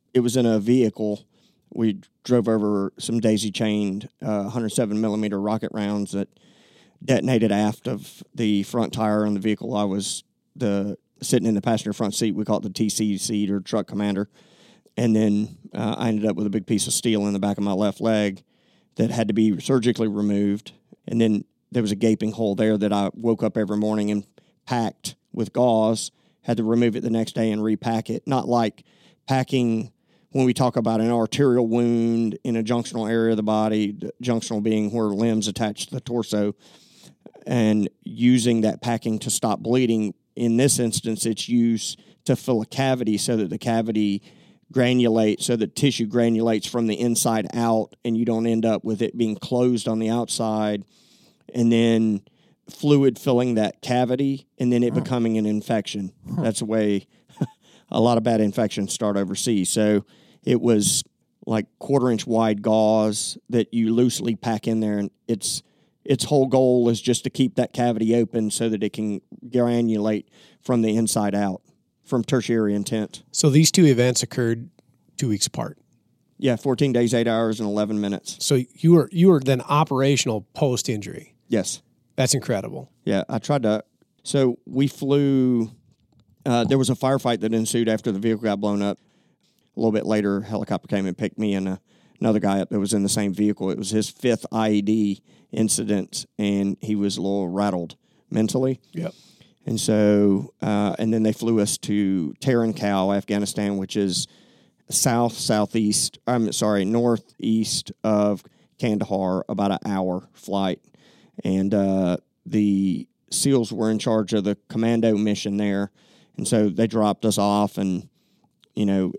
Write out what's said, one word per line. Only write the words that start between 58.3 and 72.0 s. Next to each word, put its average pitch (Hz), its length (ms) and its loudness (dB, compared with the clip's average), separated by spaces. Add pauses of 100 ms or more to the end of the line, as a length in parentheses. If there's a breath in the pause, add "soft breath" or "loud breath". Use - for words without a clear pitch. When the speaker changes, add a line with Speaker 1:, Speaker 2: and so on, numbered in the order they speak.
Speaker 1:
infections 104 520 -2
start 104 220 -2
overseas. 98 540 0
So 107 340 2 (400 soft breath)
it 123 160 2
was, 110 420 2 (440)
like, 110 220 -2 (120)
quarter 127 320 2
inch 110 160 -2
wide 110 340 2
gauze 110 760 2 (120)
that 117 240 0
you 113 200 2
loosely 120 420 2
pack 110 320 -4
in 110 140 0
there, 104 160 -2
and 101 140 -4 (180)
its, - 340 -4 (400)
its 135 220 0
whole 135 220 2
goal 123 420 4
is 113 100 0
just - 240 0
to 123 60 -4
keep 127 260 0
that - 160 0
cavity 113 460 0
open 110 340 0
so 117 160 -2
that 107 160 -2
it 104 80 -2
can 107 300 -6 (260)
granulate 117 800 0 (340 soft breath)
from 123 220 0
the 110 160 2
inside 107 380 0
out, 101 260 -2 (420)